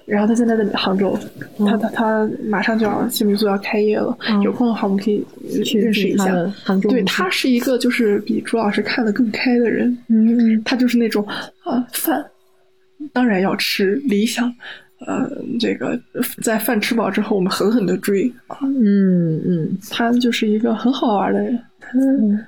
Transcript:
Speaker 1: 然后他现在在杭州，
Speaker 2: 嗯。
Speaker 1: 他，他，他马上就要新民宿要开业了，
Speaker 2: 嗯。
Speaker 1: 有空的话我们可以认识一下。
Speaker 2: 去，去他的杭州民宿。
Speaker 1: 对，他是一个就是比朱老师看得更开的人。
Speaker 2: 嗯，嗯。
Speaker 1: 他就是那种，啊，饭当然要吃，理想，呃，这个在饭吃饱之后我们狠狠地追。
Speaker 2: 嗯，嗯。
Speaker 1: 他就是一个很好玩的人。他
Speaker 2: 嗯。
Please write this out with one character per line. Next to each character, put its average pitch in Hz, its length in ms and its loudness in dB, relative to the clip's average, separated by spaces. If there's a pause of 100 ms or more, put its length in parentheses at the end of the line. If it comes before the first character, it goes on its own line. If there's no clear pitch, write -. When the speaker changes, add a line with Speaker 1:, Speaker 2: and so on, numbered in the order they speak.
Speaker 1:
然 208 160 0
后 214 60 2
他 226 80 4
现 233 120 2
在 226 80 2
在 220 80 2 (100)
杭 190 240 -2
州， 196 200 0 (400)
Speaker 2:
嗯。 208 80 2
Speaker 1:
他， 208 120 2
他， 214 120 -2
他 220 400 0 (160)
马 202 160 -2
上 226 160 0
就 226 80 2
要 208 240 0
新 233 160 -2
民 202 100 4
宿 208 120 0
要 196 100 0
开 208 240 -2
业 208 160 2
了， 226 180 -2 (140)
Speaker 2:
嗯。 202 140 2
Speaker 1:
有 202 80 2
空 247 160 0
的 226 60 0
话 202 100 -4
我 202 60 0
们 196 140 0
可 220 60 0
以 208 160 0 (240)
认 202 160 -2
识 - 120 -2
一 202 60 2
下。 226 80 2
Speaker 2:
去， 190 200 0
去 185 60 0
他 196 100 2
的 185 220 0 (140)
杭 190 160 0
州 208 100 0
民 247 100 2
宿。 196 40 0
Speaker 1:
对， - 0 -
他 359 280 0
是 - 180 -2
一 240 100 4
个 254 200 0
就 247 100 0
是 220 300 2
比 220 220 -4
朱 - 140 -4
老 220 140 0
师 202 140 -2
看 - 200 -2
得 220 80 2
更 220 200 2
开 247 260 0
的 233 140 2
人。 240 260 0 (100)
Speaker 2:
嗯， 226 300 4
嗯。 220 260 4
Speaker 1:
他 262 120 -2
就 247 120 2
是 240 100 2
那 233 120 2
种， 208 160 0 (380)
啊， 254 280 -2
饭 302 320 -2 (880)
当 254 140 2
然 196 160 2
要 196 160 0
吃， 202 380 0 (100)
理 208 200 2
想， 240 220 -2 (580)
呃， - 240 -4 (300)
这 202 160 0
个 - 240 -4 (420)
在 220 160 0
饭 214 220 0
吃 226 160 -2
饱 196 160 0
之 214 80 -2
后 208 160 -2
我 190 60 2
们 185 100 0
狠 190 180 0
狠 226 160 2
地 175 120 0
追。 202 340 0 (300)
Speaker 2:
嗯， 196 840 2
嗯。 175 320 0 (120)
Speaker 1:
他 233 240 0
就 240 180 2
是 233 160 0
一 214 100 2
个 226 160 0
很 240 200 0
好 220 240 0
玩 190 160 0
的 202 100 0
人。 240 160 -2 (200)
他 - 200 -2
Speaker 2:
嗯。 220 480 2